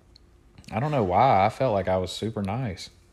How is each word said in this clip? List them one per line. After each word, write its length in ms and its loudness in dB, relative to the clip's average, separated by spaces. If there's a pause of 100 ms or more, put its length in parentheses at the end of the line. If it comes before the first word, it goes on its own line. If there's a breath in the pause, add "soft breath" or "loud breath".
(720)
I 100 -4
don't 120 -2
know 120 2
why. 400 4
I 60 4
felt 240 -2
like 140 0
I 100 2
was 120 -4
super 300 -6
nice. 480 -6 (240)